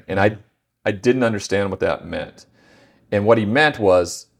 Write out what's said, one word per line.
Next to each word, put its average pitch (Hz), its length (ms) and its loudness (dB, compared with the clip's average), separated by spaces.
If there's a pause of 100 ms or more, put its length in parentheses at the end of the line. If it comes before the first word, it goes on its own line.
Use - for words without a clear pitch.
And 95 120 -4
I, 107 180 2 (480)
I 107 60 0
didn't 123 320 0
understand 101 480 -2
what 92 100 -8
that 82 260 -2
meant. - 380 -12 (640)
And 101 140 -2
what 117 140 6
he 107 60 -2
meant 143 320 2
was, 90 500 2 (120)